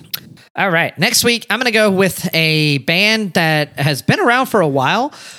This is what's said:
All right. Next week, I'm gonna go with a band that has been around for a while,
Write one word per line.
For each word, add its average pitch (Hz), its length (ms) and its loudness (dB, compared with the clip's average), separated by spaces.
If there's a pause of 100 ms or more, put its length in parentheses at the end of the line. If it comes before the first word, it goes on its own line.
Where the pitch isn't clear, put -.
(560)
All 190 140 -2
right. 165 280 -2
Next 226 260 0
week, 233 260 0
I'm 214 100 -2
gonna 247 120 -2
go 214 200 2
with 185 420 0
a 156 460 2
band 202 540 0
that 156 360 0 (100)
has 143 220 -2
been - 180 0
around 262 280 2
for 208 140 0
a 160 60 2
while, 156 460 0 (260)